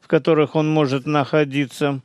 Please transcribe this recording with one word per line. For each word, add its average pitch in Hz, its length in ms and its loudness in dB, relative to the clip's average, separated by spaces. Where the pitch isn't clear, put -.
в - 60 -20
которых 151 480 2
он 156 140 0
может 139 380 0
находиться. 143 960 -2